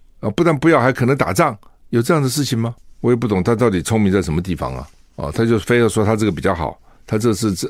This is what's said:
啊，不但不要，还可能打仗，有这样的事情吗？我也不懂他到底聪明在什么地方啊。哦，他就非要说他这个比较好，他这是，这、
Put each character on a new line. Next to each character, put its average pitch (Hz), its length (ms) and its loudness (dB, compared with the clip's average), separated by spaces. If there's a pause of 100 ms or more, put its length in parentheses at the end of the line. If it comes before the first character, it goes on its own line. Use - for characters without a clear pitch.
(200)
啊， 113 100 -4
不 135 140 -2
但 165 120 2
不 151 140 2
要， 156 100 6
还 127 140 2
可 - 100 -2
能 135 140 2
打 - 160 -2
仗， 135 240 0 (320)
有 120 100 2
这 120 140 0
样 156 80 2
的 131 80 0
事 135 160 -2
情 120 100 -4
吗？ 113 200 -2 (260)
我 120 100 2
也 123 40 4
不 123 120 -4
懂 101 140 2
他 117 140 2
到 113 160 2
底 92 100 0
聪 113 180 0
明 98 140 4
在 98 80 2
什 85 100 -4
么 76 80 0
地 87 160 -4
方 65 200 -8
啊。 64 120 -12 (280)
哦， 73 180 -8
他 - 100 0
就 113 140 2
非 120 220 0
要 117 100 2
说 104 160 0
他 110 100 2
这 107 120 0
个 101 40 0
比 78 120 -8
较 98 100 0
好， 82 260 -6 (280)
他 110 100 -4
这 110 160 0
是， 107 220 -2
这、 - 140 -8